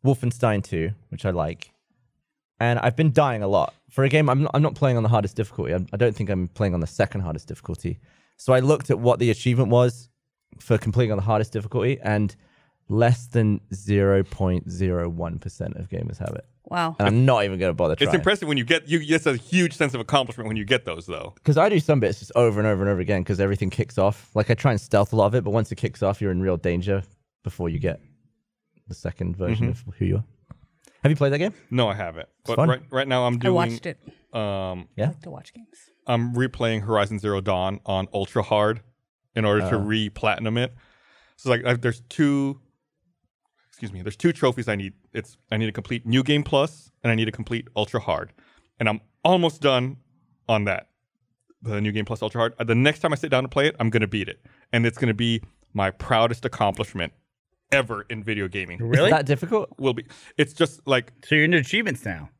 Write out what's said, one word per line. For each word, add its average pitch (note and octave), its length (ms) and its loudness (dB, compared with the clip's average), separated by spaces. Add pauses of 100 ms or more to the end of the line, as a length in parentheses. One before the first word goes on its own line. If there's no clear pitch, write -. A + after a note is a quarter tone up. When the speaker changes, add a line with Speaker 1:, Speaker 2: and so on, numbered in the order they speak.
Speaker 1:
Wolfenstein A#2+ 580 0
two, E2+ 280 -4 (180)
which - 160 -14
I F#2+ 40 0
like. E2+ 420 -4 (840)
And A#2+ 200 2
I've A#2+ 180 0
been D#3 160 4
dying B2 300 2
a G2 60 0
lot. G2 260 0 (160)
For C3+ 140 0
a C3 40 2
game, D3+ 220 4
I'm C3+ 140 2
not, E3 100 -4
I'm D3 80 4
not D3+ 120 0
playing C3 220 2
on A#2 60 0
the A2 80 2
hardest G#2 260 0
difficulty. F2 360 -4
I'm, F#2 200 -2
I G2+ 60 -8
don't A2+ 180 2
think G2+ 140 -4
I'm F2+ 180 -2
playing G2+ 260 -2
on F2 60 -2
the D#2+ 60 -2
second - 340 -2
hardest D#2+ 280 -8
difficulty. F2 500 -8 (400)
So - 140 0
I B2+ 80 6
looked C#3+ 300 2
at A2+ 80 2
what A#2+ 200 2
the A#2+ 120 2
achievement A#2+ 400 2
was B2 380 2 (500)
for A2+ 200 0
completing A2+ 340 0
on G2+ 60 -2
the F#2+ 60 -4
hardest A2 280 0
difficulty, A2+ 500 -2
and G#2 320 0 (540)
less A#2 380 2
than G#2+ 340 2 (140)
zero G2 480 4
point F2+ 480 -2
zero F2+ 380 -2
one E2+ 300 -6
percent - 380 -10
of F#2 120 -12
gamers E2+ 300 -8
have - 160 -8
it. - 120 -14 (180)
Speaker 2:
Wow. E3 340 -4
Speaker 1:
And G3+ 80 0
I'm A#2+ 180 4
not A#2+ 200 4
even F#2+ 140 -4
gonna F2+ 160 0
bother D#2 200 0
Speaker 3:
It's - 80 0
Speaker 1:
trying. - 140 2
Speaker 3:
impressive F#3 320 0
when D3 100 0
you A#2+ 60 -2
get, D3+ 240 0
you, E3 140 2
it's D#3 240 0
a C#3 100 2
huge E3+ 400 0
sense C#3+ 180 0
of A#2+ 60 -4
accomplishment A#2 480 -2
when A2 80 -4
you G#2 80 -4
get A#2+ 200 2
those, E2+ 220 -8
though. D#2+ 280 -10 (100)
Speaker 1:
'Cause C#3+ 140 4
I F#3+ 100 6
do G3+ 100 4
some D3 220 4
bits G2+ 200 0
just - 160 -18
over A2+ 220 4
and G#2+ 80 2
over G2+ 160 2
and G2+ 80 2
over F#2+ 100 0
again F#2 220 0
'cause F#2 160 -2
everything G2 320 0
kicks - 280 -4
off. G2+ 360 0
Like, G#2+ 160 0
I A#2+ 40 6
try C3 180 2
and G2+ 80 0
stealth - 320 2
a A2+ 40 0
lot G#2 100 6
of G#2 100 0
it, G#2+ 80 0
but G2+ 60 -4
once A2 200 -2
it A2+ 60 -8
kicks - 260 -4
off, G2 180 0
you're G2 120 -2
in F2+ 100 0
real F#2 140 0
danger F#2 460 -2 (420)
before F2 240 -6
you E2 100 -2
get E2+ 220 -2 (880)
the - 60 -12
second F2 420 -6
version A2 360 -2
Speaker 3:
Mm-hmm. - 180 -10
Speaker 1:
of - 60 -16
who G2+ 100 -2
you F#2 100 0
are. G#2 80 -4 (800)
Have D3 100 4
you D3+ 40 0
played C#3+ 160 2
that D3 60 -2
game? F#3+ 160 -2 (160)
Speaker 3:
No, B2 180 2
I G2 60 -2
haven't. E2 340 -8 (120)
Speaker 1:
It's - 80 -18
Speaker 3:
But A#2 80 0
Speaker 1:
fun. D#3 120 4
Speaker 3:
right, B2+ 220 0
right C3 160 -2
now B2+ 200 0
I'm B2 80 0
Speaker 2:
I A#2+ 40 -4
Speaker 3:
doing, A#2+ 160 2
Speaker 2:
watched A2+ 320 0
it. - 120 -10 (360)
Speaker 3:
um, G2 640 -6
Speaker 1:
Yeah? G#2 80 -2
Speaker 2:
I C#3 40 2
like - 140 -8
to F3 80 -16
watch C#3 240 -18
games. - 220 -20 (320)
Speaker 3:
I'm A#2+ 260 -2
replaying A#2 480 -2
Horizon G#2 380 0
Zero G2+ 200 -2
Dawn F#2+ 460 -2
on F#2+ 260 -2
ultra G2+ 300 -2
hard G#2+ 380 2 (560)
in A2 80 0
order G#2 160 4 (100)
to A2+ 60 0
Speaker 1:
Oh. G#2 40 0
Speaker 3:
re-platinum G#2+ 800 -2
it. B2 160 -4 (600)
So, - 140 -4
like, A#2+ 140 2
I, A#2+ 100 2
there's A#2+ 340 -2
two, C#3 520 0 (1080)
excuse G#2 240 -14
me, F#2 100 -12
there's G2+ 140 -10
two E3+ 160 2
trophies B2+ 360 -2
I G#2+ 80 0
need. G2 180 -8 (180)
It's, - 240 -10 (140)
I A2 60 -2
need A2 100 0
to G#2+ 60 -4
complete A#2+ 340 -8
New B2+ 160 2
Game D3 200 2
Plus D3 480 -2 (120)
and A#2+ 80 0
I A#2 40 2
need A2 120 0
to G#2+ 60 -6
complete A2+ 440 -8
ultra G#2+ 240 -2
hard. - 320 -4 (480)
And A2+ 80 2
I'm G#2+ 120 -2 (240)
almost E3+ 360 2
done C3 380 2 (500)
on G#2+ 160 2
that, F#2+ 240 -4 (720)
the G#2+ 180 -4
New G#2+ 120 0
Game G#2+ 120 -2
Plus A2 180 -6
ultra A2 180 -4
hard. A#2 180 2
Uh, A#2+ 60 -2
the A2+ 100 2
next C#3 260 2
time D#3+ 120 0
I C#3 40 -2
sit D#3 140 -6
down C3 120 2
to C3 60 -6
play C#3+ 180 0
it, D#3 140 -2
I'm A2+ 100 0
gonna A2 160 2
beat F#2+ 220 -4
it, - 160 -16 (280)
and A#2 140 2
it's A#2 120 -2
gonna A2+ 160 0
be A#2 280 -2 (300)
my G2 180 0
proudest A#2 540 0
accomplishment G2 680 -4 (600)
ever A#2+ 360 -2
in A2 140 -10
video G#2 260 -4
gaming. F2+ 300 -8
Speaker 4:
Really? C3 280 2
Speaker 1:
Is G#3+ 40 4
that D3 160 2
difficult? E3+ 420 -2 (100)
Speaker 3:
Will C3 160 0
be. A2 100 -10 (340)
It's D3 140 0
just, - 340 -2
like, B2+ 260 0 (120)
Speaker 4:
So - 100 0
you're D3+ 100 4
into E3+ 140 4
achievements F#3 460 -4
now? E2 360 -10